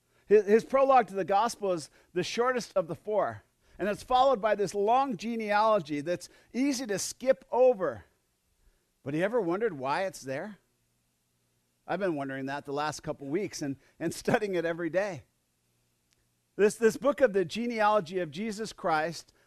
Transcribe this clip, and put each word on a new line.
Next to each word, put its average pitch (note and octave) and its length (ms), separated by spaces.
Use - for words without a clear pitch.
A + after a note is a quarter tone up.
His, G#3 180
his G#3+ 180
prologue C4 440
to F#3+ 80
the F#3+ 80
gospel G3 480
is E3 180
the F3 100
shortest A#3+ 520
of F3+ 120
the D#3+ 80
four, D#3+ 480
and G3+ 100
it's G3 140
followed B3+ 380
by G#3+ 140
this G3+ 200
long A#3 420
genealogy G#3 840
that's E3+ 280
easy C4 320
to G3 140
skip - 520
over. F#3+ 540
But C3+ 100
you D#3+ 100
ever A3+ 180
wondered F#3 360
why C#3+ 260
it's - 180
there? D#3 380
I've E3+ 120
been F#3 160
wondering C3+ 320
that C#3 180
the C#3+ 60
last D3 320
couple C#3+ 240
weeks F3 340
and, C#3 140
and E3 140
<laughs> - 0
studying G3+ 420
it E3 100
every E3 240
day. F3 340
This, G3+ 200
this A3 220
book C#4+ 240
of A3 120
the F#3+ 120
genealogy G#3+ 760
of E3 120
Jesus G#3 420
Christ, D#3+ 600